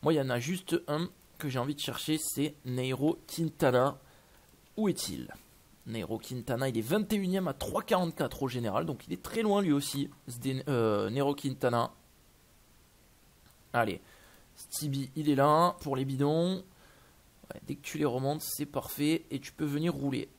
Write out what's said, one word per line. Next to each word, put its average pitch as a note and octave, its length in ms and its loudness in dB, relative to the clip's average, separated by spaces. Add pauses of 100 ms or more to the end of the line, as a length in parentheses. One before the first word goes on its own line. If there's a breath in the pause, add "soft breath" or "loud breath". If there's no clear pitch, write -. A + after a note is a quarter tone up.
Moi, D3+ 120 4
il - 20 4
y D3+ 60 2
en C3+ 80 -2
a A#2+ 100 2
juste E3+ 480 -2
un D#3 220 -2 (280)
que D#3 120 -4
j'ai B2+ 100 -2
envie C#3 160 -2
de C#3+ 60 -8
chercher, D#3 360 -2
c'est D3 460 -2
Nairo C3 640 0
Quintana. C#3+ 720 4 (800 soft breath)
Où G#3+ 100 2
est-il ? C#2+ 400 -2 (600)
Nairo A2 320 -4
Quintana, B2+ 500 -4
il A2+ 80 -2
est A2+ 40 0
vingt F#3 300 0
et G#3+ 60 2
unième F#3 320 0
à - 40 -4
trois - 280 -4
quarante-quatre F3 600 0
au C3+ 40 0
général. A#2 380 -2
Donc D3 220 -6
il - 40 -6
est - 100 -6
très - 200 -4
loin G3+ 200 4
lui F3 120 4
aussi, C#3 360 0 (200)
Zden-, C3 400 -4
euh, A2 400 2
Nairo C#3 260 0
Quintana. A#2+ 560 0 (1800)
Allez, A2+ 240 0 (560 loud breath)
Stevie, C#3 600 -4
il D3+ 120 0
est C#3+ 60 6
là D3+ 460 6
pour C#3 160 -2
les C3+ 80 0
bidons. D#3+ 580 2 (880 soft breath)
Ouais, - 140 -14
dès - 80 -4
que - 60 -18
tu - 160 -8
les D3+ 80 2
remontes, C3+ 360 0
c'est - 240 -6
parfait D3 680 -2
et C3+ 100 -4
tu - 100 -14
peux - 140 -4
venir D3+ 280 0
rouler. C3+ 460 -2